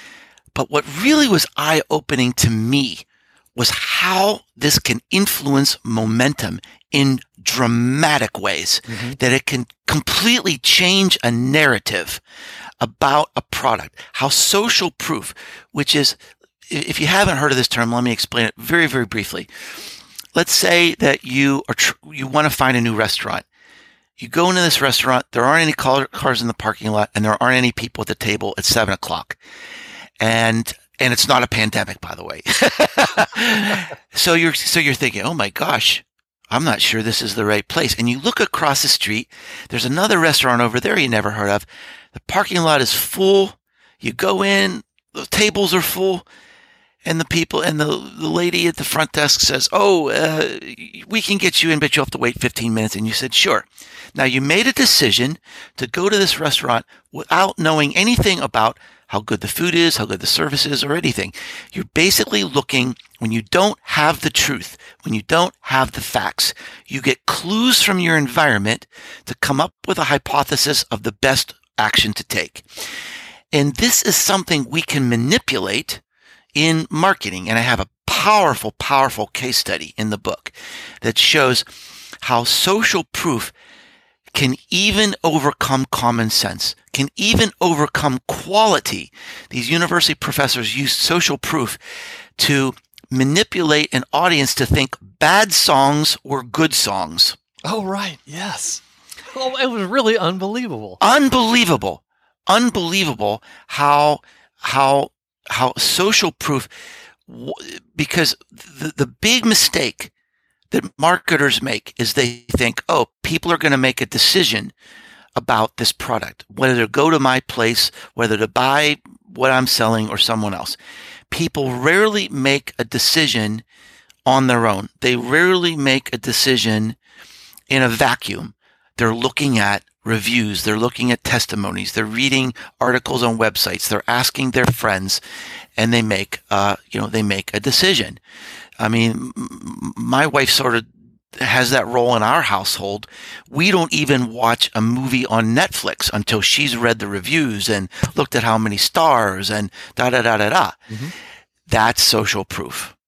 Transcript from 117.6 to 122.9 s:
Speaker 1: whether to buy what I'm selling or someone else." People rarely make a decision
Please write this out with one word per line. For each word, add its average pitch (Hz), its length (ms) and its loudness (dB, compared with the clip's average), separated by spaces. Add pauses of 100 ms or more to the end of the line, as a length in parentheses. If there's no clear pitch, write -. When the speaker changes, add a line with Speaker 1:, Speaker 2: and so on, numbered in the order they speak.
Speaker 1:
whether 110 240 0
to 107 100 0
buy 139 500 2 (260)
what 127 280 0
I'm 127 160 2
selling 110 420 0
or 110 80 -6
someone 107 360 -2
else." - 240 -10 (540)
People 147 440 -2
rarely 190 540 2
make 139 500 -2
a 123 40 -2
decision 117 800 0 (600)